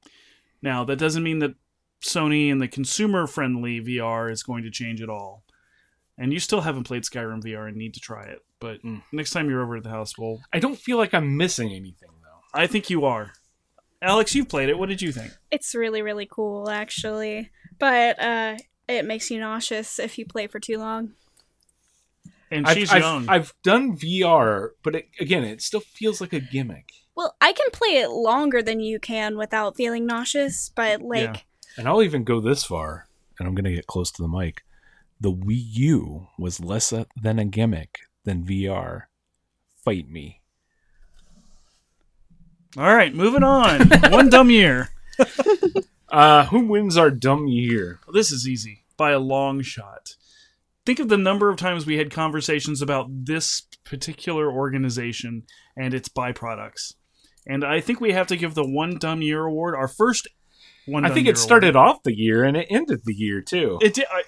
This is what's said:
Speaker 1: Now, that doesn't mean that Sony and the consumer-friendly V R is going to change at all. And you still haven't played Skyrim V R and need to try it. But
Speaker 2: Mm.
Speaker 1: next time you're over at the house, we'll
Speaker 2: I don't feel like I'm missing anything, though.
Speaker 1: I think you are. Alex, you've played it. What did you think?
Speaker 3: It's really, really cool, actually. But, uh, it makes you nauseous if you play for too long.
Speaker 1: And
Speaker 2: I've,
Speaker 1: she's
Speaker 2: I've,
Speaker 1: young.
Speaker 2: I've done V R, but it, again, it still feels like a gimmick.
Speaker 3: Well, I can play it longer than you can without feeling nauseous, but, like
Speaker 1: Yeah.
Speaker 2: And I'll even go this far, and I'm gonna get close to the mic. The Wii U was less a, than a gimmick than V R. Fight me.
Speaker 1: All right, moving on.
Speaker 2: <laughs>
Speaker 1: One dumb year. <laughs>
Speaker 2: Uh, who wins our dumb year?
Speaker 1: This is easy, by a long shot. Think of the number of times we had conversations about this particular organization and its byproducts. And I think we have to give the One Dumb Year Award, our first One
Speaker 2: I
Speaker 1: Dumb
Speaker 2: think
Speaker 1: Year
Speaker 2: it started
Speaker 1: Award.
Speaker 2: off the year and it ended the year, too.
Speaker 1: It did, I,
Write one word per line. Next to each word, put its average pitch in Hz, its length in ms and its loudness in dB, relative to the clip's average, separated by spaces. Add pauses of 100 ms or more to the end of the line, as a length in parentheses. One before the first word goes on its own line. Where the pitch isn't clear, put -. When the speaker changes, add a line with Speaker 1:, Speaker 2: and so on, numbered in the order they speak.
(640)
Speaker 1:
Now, 127 220 -6
that 135 120 -4
doesn't 156 260 -2
mean 160 180 -4
that 139 140 -4 (480)
Sony 151 480 0
and 135 120 0
the 127 60 -4
consumer-friendly 135 1120 -4
V 120 200 -6
R 113 300 -4
is 113 120 -10
going 120 220 -10
to 113 60 -14
change 113 320 -10
at 110 80 -10
all. 101 320 -14 (720)
And 131 160 -4
you 165 60 -4
still 196 220 -2
haven't 147 240 -6
played 120 180 -10
Skyrim 110 400 -10
V 110 140 -12
R 107 100 -12
and 107 100 -14
need 110 180 -12
to - 60 -20
try 107 240 -16
it. - 140 -20 (220)
But 110 220 -14
Speaker 2:
Mm. 113 200 -12 (100)
Speaker 1:
next 147 200 -6
time 151 180 -2
you're 127 120 -4
over 120 140 -8
at 113 60 -12
the 113 80 -12
house, 110 260 -10
we'll 113 240 -10 (120)
Speaker 2:
I 202 80 -4
don't 262 180 -2
feel 247 180 -4
like 220 160 0
I'm 143 240 -2
missing 147 360 -2
anything, 95 380 -18 (120)
though. - 180 -20 (120)
Speaker 1:
I 156 160 0
think 202 200 -4
you 165 160 0
are. 110 280 -2 (680)
Alex, 208 320 2
you've 277 160 0
played 139 180 -2
it. 151 100 0
What 190 120 -4
did 190 100 -6
you 170 120 -4
think? 113 200 -14 (180)
Speaker 3:
It's - 240 -6
really, 220 280 -4
really 208 280 -8
cool, 208 380 -8
actually. 214 840 -8 (280)
But, 240 420 2
uh, 226 360 -4 (300)
it 240 200 -4
makes 220 240 -8
you 226 100 -6
nauseous 220 580 -8
if 220 200 -10
you 220 80 -12
play 214 200 -8
for 214 140 -14
too 220 180 -8
long. 220 360 -10 (1400)
Speaker 1:
And 151 160 -4
Speaker 2:
I've, 165 100 4
Speaker 1:
she's 202 160 0
Speaker 2:
I've, 185 80 6
Speaker 1:
young. 160 280 0
Speaker 2:
I've 180 340 0
done 226 340 2
V 175 260 -4
R, 117 500 2 (100)
but 156 120 -2
it, 165 140 -8 (100)
again, 156 240 0
it 110 200 -8
still - 180 -4
feels 214 400 -6
like 180 140 -10
a 147 60 -4
gimmick. 131 500 -8 (260)
Speaker 3:
Well, - 240 -6
I 330 140 6
can 554 180 -2
play 415 240 0
it 220 140 0
longer 240 520 0
than 220 180 -4
you 220 200 -6
can 214 380 -6
without 214 380 -4
feeling 233 300 -4
nauseous, 254 680 -4
but, 214 280 -2
like 240 200 -4
Speaker 1:
Yeah. 220 180 -6 (380)
Speaker 2:
And 120 100 -4
I'll 202 140 4
even 151 220 0
go 117 160 0
this 123 220 0
far, 80 460 -8 (300)
and 90 100 -6
I'm 92 60 -4
gonna 95 200 -2
get 85 120 -6
close 90 260 -6
to - 100 -10
the 82 60 -4
mic. 85 360 -6 (540)
The 101 140 -2
Wii 98 300 -2 (140)
U 113 520 0 (100)
was 87 220 -8
less 95 320 -4
a, 113 140 -4 (100)
than 110 220 0
a 107 80 0
gimmick 104 540 -2 (240)
than 90 200 -4
V 95 240 -2
R. - 400 -8 (760)
Fight 87 280 -4
me. 73 320 -16 (2250)
Speaker 1:
All 165 180 6
right, 185 200 4
moving 233 300 4
on. 262 440 8
Speaker 2:
<laughs> 294 220 10
Speaker 1:
One 285 180 10
dumb 247 220 10
year. 160 400 6 (280)
<laughs> 262 100 6 (800)
Speaker 2:
Uh, 147 360 8
who 220 200 2
wins 208 300 2
our 160 140 8
dumb 139 380 2
year? 117 500 -2 (140)
Speaker 1:
This 196 180 2
is 131 160 -6
easy, 110 380 -8 (120)
by 151 140 2
a 143 80 4
long 135 440 -2
shot. - 520 -14 (720)
Think 254 140 0
of 262 80 -2
the 208 100 6
number 202 300 2
of 190 80 0
times 170 300 -4
we 151 100 0
had 151 160 -2
conversations 151 680 -2
about 135 260 -2 (180)
this 156 380 -4 (220)
particular 151 680 -6
organization 123 920 -4 (340)
and 131 160 -4
its 127 160 -6
byproducts. 117 840 -8 (540)
And 139 160 -4
I 151 160 0
think 233 200 -2
we 226 120 2
have 185 160 0
to 185 80 -2
give 165 180 -6
the 151 140 0
One 160 300 -2
Dumb 160 240 -4
Year 156 220 -2
Award, 160 300 -4
our 135 140 -2
first 226 400 0 (580)
One 147 180 0
Speaker 2:
I - 40 4
Speaker 1:
Dumb 262 80 2
Speaker 2:
think 254 100 6
Speaker 1:
Year 233 60 8
Speaker 2:
it - 60 0
started 190 360 6
Speaker 1:
Award. 135 220 10
Speaker 2:
off - 80 -18
the 117 120 0
year 110 280 4
and 139 120 2
it 170 140 -2
ended 262 340 0
the 110 100 -4
year, 101 260 -4
too. 101 420 -2
Speaker 1:
It 214 120 6
did, 269 140 -2
I, 185 200 -4